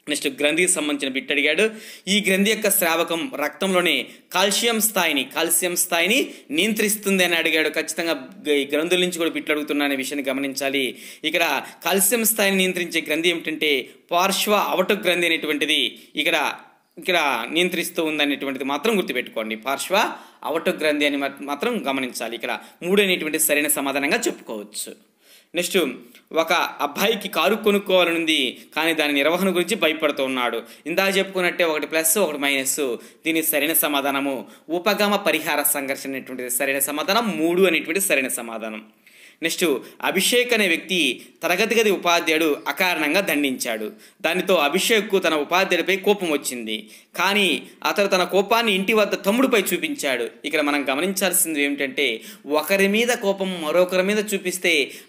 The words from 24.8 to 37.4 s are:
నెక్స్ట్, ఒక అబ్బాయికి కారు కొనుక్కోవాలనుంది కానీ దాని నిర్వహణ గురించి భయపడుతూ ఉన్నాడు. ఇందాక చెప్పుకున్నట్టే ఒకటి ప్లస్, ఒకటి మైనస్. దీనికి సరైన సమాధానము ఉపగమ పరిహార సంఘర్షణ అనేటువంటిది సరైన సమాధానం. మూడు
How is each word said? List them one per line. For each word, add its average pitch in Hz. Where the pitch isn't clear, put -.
నెక్స్ట్, 175
ఒక 160
అబ్బాయికి 170
కారు 175
కొనుక్కోవాలనుంది 170
కానీ 160
దాని 147
నిర్వహణ 160
గురించి 180
భయపడుతూ 156
ఉన్నాడు. 123
ఇందాక 190
చెప్పుకున్నట్టే 185
ఒకటి 151
ప్లస్, 160
ఒకటి 151
మైనస్. 139
దీనికి 160
సరైన 151
సమాధానము 139
ఉపగమ 202
పరిహార 156
సంఘర్షణ 135
అనేటువంటిది 127
సరైన 139
సమాధానం. 156
మూడు 170